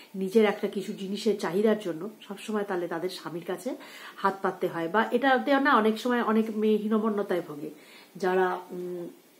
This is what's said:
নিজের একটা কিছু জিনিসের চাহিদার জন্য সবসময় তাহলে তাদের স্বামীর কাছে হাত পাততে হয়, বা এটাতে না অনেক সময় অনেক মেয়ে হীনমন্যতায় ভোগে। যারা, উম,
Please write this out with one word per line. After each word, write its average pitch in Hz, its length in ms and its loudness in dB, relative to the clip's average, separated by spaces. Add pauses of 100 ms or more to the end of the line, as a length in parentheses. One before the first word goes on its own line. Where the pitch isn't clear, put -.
(140)
নিজের 190 300 4
একটা 208 240 0
কিছু 202 240 -6
জিনিসের 196 460 -2
চাহিদার 208 400 2
জন্য 175 320 -6 (180)
সবসময় 208 360 -4
তাহলে 175 240 -4
তাদের 175 200 -4
স্বামীর 170 360 -10
কাছে 196 320 -6 (400)
হাত 190 260 0
পাততে 185 240 -2
হয়, 165 220 -2
বা 214 220 2
এটাতে 269 500 4
না 277 140 4
অনেক 220 240 4
সময় 240 240 0
অনেক 220 340 2
মেয়ে 214 200 4
হীনমন্যতায় 208 720 0
ভোগে। 151 220 -8 (460)
যারা, 185 420 2 (120)
উম, 180 360 -8 (340)